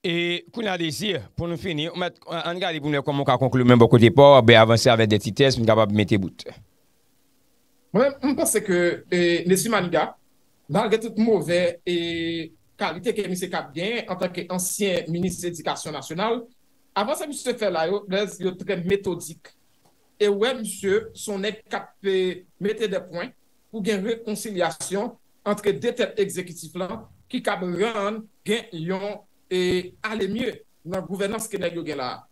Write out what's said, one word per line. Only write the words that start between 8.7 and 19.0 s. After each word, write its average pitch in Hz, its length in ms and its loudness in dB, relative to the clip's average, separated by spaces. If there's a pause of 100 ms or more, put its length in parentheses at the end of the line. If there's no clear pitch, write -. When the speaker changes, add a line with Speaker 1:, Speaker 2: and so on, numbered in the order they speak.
Speaker 2:
eh, 170 360 0
Nessim 190 240 2
Maniga, 175 460 0 (520)
malgré 214 320 0
toute 208 180 -8
mauvaise, 175 680 2
eh, 170 680 -6 (240)
qualité 175 380 -4
que 202 120 -6
monsieur 185 220 -6
Cap 165 260 -8
gain 208 340 -6
en 185 60 -6
tant 180 140 -4
qu'ancien 180 800 -4
ministre 175 340 -4
de 175 60 -6
l'Éducation 156 420 -8
nationale, 190 520 -6 (520)
avant 214 200 -2
ça, 320 120 -6
monsieur 254 280 -6
fait 208 160 -2
là, 165 180 -2
yo, 202 200 -4
là, 196 180 -2 (120)
yo 180 140 -4
très 185 240 -6
méthodique. 180 720 -4 (720)